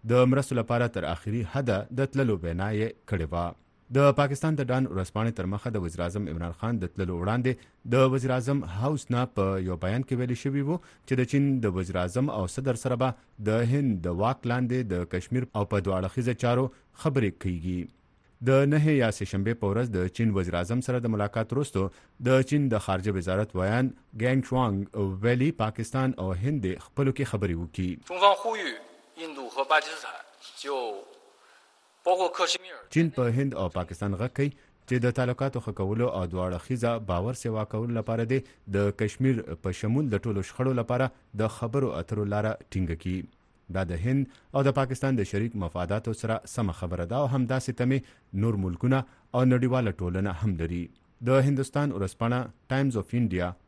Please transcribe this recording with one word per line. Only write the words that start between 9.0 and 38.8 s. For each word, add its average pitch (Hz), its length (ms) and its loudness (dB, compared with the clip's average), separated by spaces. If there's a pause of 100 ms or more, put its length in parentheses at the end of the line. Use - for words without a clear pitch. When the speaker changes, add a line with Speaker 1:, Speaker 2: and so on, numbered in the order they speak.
Speaker 1:
نه 123 100 2 (140)
په 98 180 2 (120)
یو 90 160 -2
بیان 110 200 0
کې 123 160 -2
ویلي 123 220 -2
شوي 139 260 -2
وو 165 140 0
چې - 400 -6
د 123 100 2
چین 139 160 4 (160)
د 98 140 2
وزیر 92 260 -2
اعظم 123 320 0
او 101 80 0 (120)
صدر 131 280 -2
سره 127 200 0
به 127 60 2 (400)
د 117 240 4
هند 135 320 2
د 87 160 0
واک 120 300 0
لاندې 123 420 0
د 87 220 -2
کشمیر 120 340 -2
او 104 240 -2
په 98 140 0
دوه 95 100 2
اړخیزه 117 480 -2
چارو 123 220 2 (340)
خبرې 127 300 2 (100)
کیږي. 90 380 -2 (640)
د 135 340 6
نهه 151 260 4
یا 113 180 4
سه 98 120 -6
شنبې 101 340 -2
په 98 80 2
ورځ 120 140 0 (100)
د 90 180 0
چین 110 240 2
وزیر 87 220 0
اعظم 117 300 -2
سره 123 180 -2
د 110 80 0
ملاقات 110 400 -2
وروسته 98 320 -2 (420)
د 131 180 6
چین 143 280 2
د - 100 -2
خارجه 95 320 0
وزارت 92 400 0
ویان 120 340 2 (300)
ګینګ 127 180 2 (120)
شوانګ 98 720 0
ویلي 123 280 2 (120)
پاکستان 131 580 -2
او 95 80 -2
هند 113 340 -2
دې - 240 -4
خپلو 135 280 0
کې 139 160 -2
خبرې 95 280 -2
وکړي. 90 300 -4 (180)
Speaker 2:
中 185 160 2
方 196 160 8
呼 220 220 -2
吁 131 100 -4 (500)
印 151 160 -10
度 117 160 -10
和 135 160 0
巴 151 140 4
基 156 100 -8
斯 151 80 -12
坦 - 160 -12 (460)
就 139 160 -2 (1200)
包 180 120 6
括 180 180 2
克 180 160 2
什 - 100 0
米 185 120 -18
尔 127 40 -16 (160)
Speaker 1:
چین 165 220 4
په 120 220 2
هند 139 240 0
او 95 120 0
پاکستان 95 460 -4
غږ 123 180 -2
کوي 143 120 2
چې - 560 -6
د 123 120 4
تعلقاتو 123 480 -2
ښه 107 140 -6
کولو 110 280 0 (120)
او - 20 -2 (100)
دوه 90 140 -2
اړخیزه 113 640 -2
باور 98 320 -2
سیوا 110 320 -4
کولو 117 240 -2
لپاره 113 340 -2
دې 135 80 2 (380)
د 101 240 2